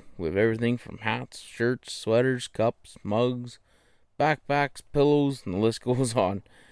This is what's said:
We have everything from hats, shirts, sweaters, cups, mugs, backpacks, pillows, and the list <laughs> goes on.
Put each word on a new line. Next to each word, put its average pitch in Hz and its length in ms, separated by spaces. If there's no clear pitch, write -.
We 82 120
have 90 80
everything 113 400
from - 220
hats, 113 420
shirts, - 500
sweaters, 123 560
cups, - 560
mugs, 123 560
backpacks, 143 640
pillows, 143 500
and 92 100
the 90 40
list 113 240
<laughs> - 20
goes 123 320
on. 98 280